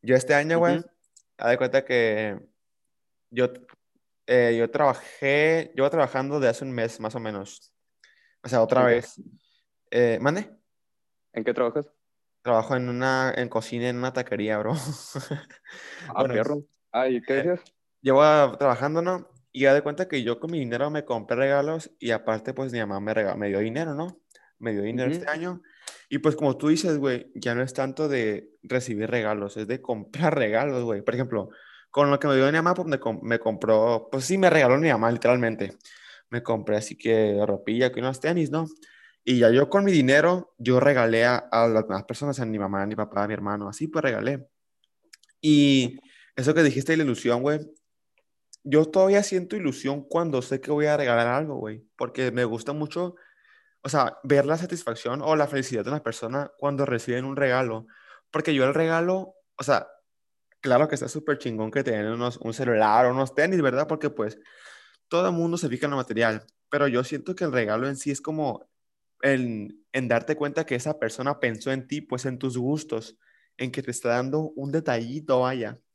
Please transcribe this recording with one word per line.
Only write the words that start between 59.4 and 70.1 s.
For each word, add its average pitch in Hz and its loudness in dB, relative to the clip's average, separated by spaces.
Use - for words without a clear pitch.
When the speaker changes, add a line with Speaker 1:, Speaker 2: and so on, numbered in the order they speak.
Speaker 1:
o - -10
sea, - 2
claro 135 4
que 151 -4
está 127 -6
súper 147 -4
chingón 110 -6
que 139 -2
te 123 -2
den 107 -2
unos, 120 -4
un 113 -8
celular 117 4
o 123 2
unos 131 -2
tenis, 170 2
¿verdad? 139 0
Porque, 156 -4
pues, 107 -6
todo 175 0
el 180 0
mundo 170 -2
se 165 -4
fija 123 -4
en 143 -2
lo 139 -2
material, 113 -2
pero 143 2
yo 123 2
siento 151 -8
que - -6
el 147 -2
regalo 117 0
en 139 -6
sí 143 -6
es 139 -6
como 151 -6
en, 120 -2
en 131 -4
darte 117 0